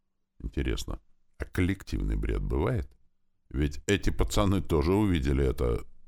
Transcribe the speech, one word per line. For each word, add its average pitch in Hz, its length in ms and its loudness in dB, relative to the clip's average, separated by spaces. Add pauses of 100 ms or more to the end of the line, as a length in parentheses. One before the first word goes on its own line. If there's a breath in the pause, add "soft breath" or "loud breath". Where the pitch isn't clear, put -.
(400)
Интересно, - 600 -4 (380)
а - 80 -8
коллективный 53 680 -2
бред 50 260 -2
бывает? 76 480 -2 (600)
Ведь 73 360 -2
эти - 240 2
пацаны 101 520 2
тоже 80 320 2
увидели 73 520 2
это... 62 380 0 (240)